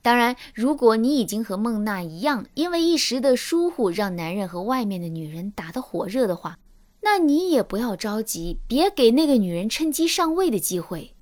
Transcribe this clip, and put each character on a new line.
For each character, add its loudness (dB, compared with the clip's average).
当 4
然， 2
如 0
果 6
你 2
已 2
经 -4
和 -6
孟 -2
娜 -4
一 -12
样， -2
因 -2
为 0
一 4
时 -2
的 4
疏 0
忽 0
让 -4
男 -6
人 -4
和 -8
外 -2
面 -4
的 -8
女 -8
人 -10
打 -12
得 -6
火 -8
热 0
的 0
话， -10
那 2
你 4
也 4
不 -4
要 -2
着 -4
急， -6
别 2
给 6
那 4
个 4
女 2
人 -4
趁 -2
机 0
上 0
位 2
的 0
机 -4
会。 -10